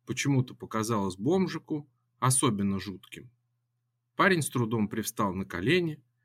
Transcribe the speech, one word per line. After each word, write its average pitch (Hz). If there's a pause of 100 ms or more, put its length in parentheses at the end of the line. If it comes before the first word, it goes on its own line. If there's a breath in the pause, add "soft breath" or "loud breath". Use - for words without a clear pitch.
почему-то 131
показалось 107
бомжику 156 (300)
особенно 101
жутким. 92 (880)
Парень 175
с -
трудом 113
привстал 107
на 95
колени, 151 (220)